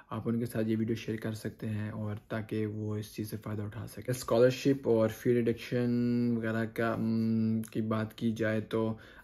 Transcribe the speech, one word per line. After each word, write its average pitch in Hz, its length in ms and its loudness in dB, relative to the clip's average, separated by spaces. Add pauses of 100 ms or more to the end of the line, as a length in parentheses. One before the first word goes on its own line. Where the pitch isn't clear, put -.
(120)
आप 110 160 -4
उनके 117 180 0
साथ 113 180 -2
ये 110 120 2
वीडियो 113 200 0
शेयर 110 220 -6
कर 110 160 -4
सकते 110 340 -8
हैं 107 240 -4
और 107 280 -6 (120)
ताकि 110 340 -4
वो 107 320 -4
इस 107 180 -8
चीज़ 107 120 -4
से 107 100 -8
फ़ायदा 104 280 -6
उठा 107 200 -8
सकें। - 280 -6
स्कॉलरशिप 127 720 4
और 110 220 6
फ़ी 120 240 2
रिडक्शन 120 560 0 (480)
वगैरह 113 280 0
का, 113 280 0
उम, 113 680 2
की 113 200 -4
बात 110 320 -2
की 117 180 -2
जाए, 110 300 0
तो 110 380 -2 (240)